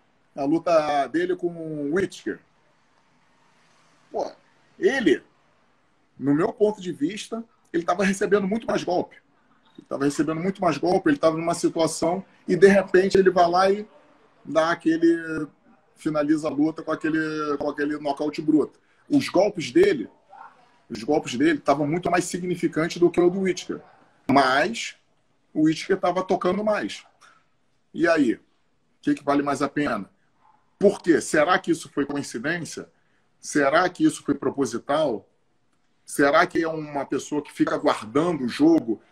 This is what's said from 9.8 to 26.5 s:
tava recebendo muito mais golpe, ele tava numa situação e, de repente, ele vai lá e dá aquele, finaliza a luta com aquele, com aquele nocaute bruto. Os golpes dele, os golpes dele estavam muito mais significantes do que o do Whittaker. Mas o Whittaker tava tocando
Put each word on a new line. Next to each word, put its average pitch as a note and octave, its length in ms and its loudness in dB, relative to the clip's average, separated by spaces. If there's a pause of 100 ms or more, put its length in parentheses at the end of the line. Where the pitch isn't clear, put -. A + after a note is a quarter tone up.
tava C3+ 200 -6
recebendo D#3 340 -2
muito F#3+ 220 -4
mais E3 160 0
golpe, E3+ 320 0
ele C#3+ 80 2
tava D#3+ 180 2
numa E3 180 -2
situação E3+ 680 -2 (240)
e, F#3 80 2
de G3 120 8
repente, G3 500 4
ele F#3+ 120 6
vai F3+ 200 4
lá F#3 200 4
e G#3 160 -2 (600)
dá D#3+ 260 0
aquele, E3 760 0 (500)
finaliza D3+ 500 -2
a C#3+ 40 -2
luta D#3 300 -2
com D#3 120 -4
aquele, D#3 260 -2 (380)
com D3+ 120 -4
aquele D3 280 -4
nocaute D3 440 -4
bruto. D3+ 380 0 (300)
Os C#3+ 180 2
golpes F3 420 0
dele, D#3+ 400 2 (800)
os A2+ 140 -10
golpes D3 320 -2
dele D3 240 2
estavam D3 260 0
muito E3+ 240 -2
mais F3+ 140 0
significantes F3 760 -4
do E3+ 140 4
que - 80 0
o F3 100 6
do F#3+ 120 -2
Whittaker. F3+ 400 -4 (480)
Mas C#3 640 2 (580)
o D#3 100 0
Whittaker D#3+ 340 0
tava F3+ 260 -2
tocando F#3 400 -2